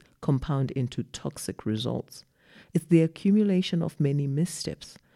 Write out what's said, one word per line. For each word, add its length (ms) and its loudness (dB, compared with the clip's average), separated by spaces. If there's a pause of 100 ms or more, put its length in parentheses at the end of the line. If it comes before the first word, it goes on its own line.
(220)
compound 500 0
into 320 -4
toxic 640 -10
results. 580 -4 (500)
It's 120 -2
the 160 6
accumulation 840 2
of 160 -4
many 280 2
missteps, 680 -4 (180)